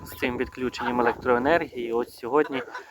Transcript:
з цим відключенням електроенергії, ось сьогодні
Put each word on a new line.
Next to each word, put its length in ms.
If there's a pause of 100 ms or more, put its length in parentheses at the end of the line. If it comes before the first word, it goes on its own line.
з 160
цим 180
відключенням 640
електроенергії, 920
ось 240
сьогодні 460 (280)